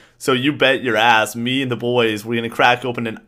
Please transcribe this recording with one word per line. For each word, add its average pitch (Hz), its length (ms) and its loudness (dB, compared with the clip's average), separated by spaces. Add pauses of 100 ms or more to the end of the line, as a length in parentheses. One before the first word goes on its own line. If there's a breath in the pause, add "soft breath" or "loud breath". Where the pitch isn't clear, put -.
(160 soft breath)
So - 160 -2
you 131 220 0
bet 131 280 2
your 120 140 0
ass, 110 400 4
me 123 240 -4
and 131 100 -4
the 120 60 -2
boys, 113 480 0
we're 117 160 -4
gonna 117 80 -6
crack 123 380 2
open 120 200 -6
an 110 220 -8